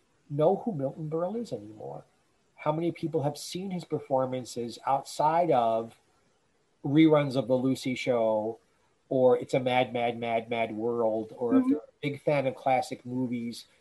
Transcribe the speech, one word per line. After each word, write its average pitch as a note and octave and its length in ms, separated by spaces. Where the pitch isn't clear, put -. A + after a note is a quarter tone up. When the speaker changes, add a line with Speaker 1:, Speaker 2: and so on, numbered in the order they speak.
Speaker 1:
know D#3 360
who A#3 80
Milton D3 360
Berle F3+ 320
is G#3+ 120
anymore? A2 520
How D3+ 160
many E3 200
people D#3 300
have D3 160
seen F#3+ 320
his F3+ 140
performances B2+ 1040
outside D#3 640
of A2+ 440
reruns D3 520
of A#2 120
The C3 60
Lucy B2+ 400
Show, A2+ 640
or B2+ 300
It's C3 160
a C3+ 60
Mad, B2 320
Mad, A#2+ 260
Mad, A#2 320
Mad A2+ 220
World, A2+ 640
or B2 180
if C3 60
Speaker 2:
Mm-hmm. B2+ 100
Speaker 1:
they're D3 80
a - 240
big C#3+ 200
fan C#3+ 240
of B2+ 80
classic B2+ 520
movies, A#2+ 600